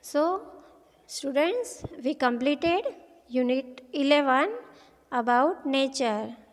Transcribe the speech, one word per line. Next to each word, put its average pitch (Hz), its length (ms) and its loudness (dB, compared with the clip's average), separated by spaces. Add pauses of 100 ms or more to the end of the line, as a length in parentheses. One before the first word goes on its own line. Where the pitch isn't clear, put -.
So - 220 0 (840)
students, 330 760 -2 (200)
we 269 100 0
completed 277 720 0 (420)
unit 254 540 -2 (100)
eleven 285 580 4 (640)
about 247 540 2
nature 254 720 0 (160)